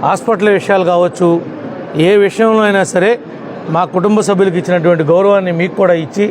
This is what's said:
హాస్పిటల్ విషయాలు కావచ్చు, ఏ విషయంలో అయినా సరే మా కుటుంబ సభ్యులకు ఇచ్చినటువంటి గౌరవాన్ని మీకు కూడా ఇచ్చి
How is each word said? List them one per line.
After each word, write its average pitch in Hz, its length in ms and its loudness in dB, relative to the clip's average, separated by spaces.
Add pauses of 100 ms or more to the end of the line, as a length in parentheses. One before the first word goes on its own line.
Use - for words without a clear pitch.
హాస్పిటల్ 202 540 0
విషయాలు 196 320 0
కావచ్చు, 175 380 0 (760)
ఏ - 20 4 (160)
విషయంలో 220 420 2
అయినా 196 160 2 (100)
సరే 190 180 2 (640)
మా 175 100 2 (140)
కుటుంబ 208 220 2 (100)
సభ్యులకు 190 320 2
ఇచ్చినటువంటి 170 500 0
గౌరవాన్ని 190 480 2
మీకు 185 240 -2
కూడా 180 100 4 (120)
ఇచ్చి 202 240 -2